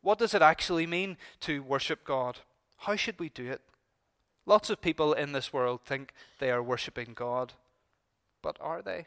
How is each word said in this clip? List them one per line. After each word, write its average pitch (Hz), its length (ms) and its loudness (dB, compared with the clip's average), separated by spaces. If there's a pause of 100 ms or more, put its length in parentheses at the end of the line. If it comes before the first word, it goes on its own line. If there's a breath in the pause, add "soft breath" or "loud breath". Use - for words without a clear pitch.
What 208 140 4
does 226 160 0
it 196 80 6
actually 165 460 4
mean 180 280 -2 (260 loud breath)
to 147 200 -2
worship 139 420 -2
God? 131 360 -2 (400)
How 208 160 -2
should 214 240 -4
we 165 100 -6
do 123 220 -10
it? - 100 -8 (840)
Lots 214 240 6
of 202 100 -4
people 156 320 2
in 143 180 -2
this 135 220 -4
world 123 320 0
think 135 260 -6 (280 loud breath)
they 131 100 0
are 120 140 0
worshipping 120 500 -6
God, 123 400 -4 (880)
but - 180 -6
are 165 220 -8
they? 180 260 -8